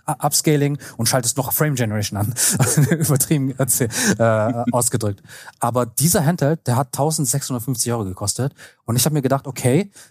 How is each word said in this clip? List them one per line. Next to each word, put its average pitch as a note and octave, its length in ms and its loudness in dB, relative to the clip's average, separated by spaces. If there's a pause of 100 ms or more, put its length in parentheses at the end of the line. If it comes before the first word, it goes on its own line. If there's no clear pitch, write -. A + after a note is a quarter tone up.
U-, D3+ 40 0 (140)
Upscaling C#3+ 520 2 (180)
und A2+ 140 -2
schaltest B2+ 260 0
noch C3 160 -2
Frame D3+ 220 2
Generation G#2+ 440 -2
an. G#2 140 0 (260)
<laughs> C#3 320 4
Übertrieben C#3 680 0
erzähl-, B2+ 320 0 (280)
äh, A2+ 540 2
ausgedrückt. A2 500 0 (380)
Aber A#2+ 240 0
dieser D#3 400 0
Handheld, D#3+ 420 0
der A#2+ 100 2
hat C3 160 -2
tausendsechshundertfünfzig C3+ 1000 -2
Euro A2+ 120 -2
gekostet. G2+ 500 -4 (320)
Und - 100 0
ich - 80 2
hab D3+ 80 2
mir D3+ 80 2
gedacht, C3 260 0
okay, C#3 440 0 (200)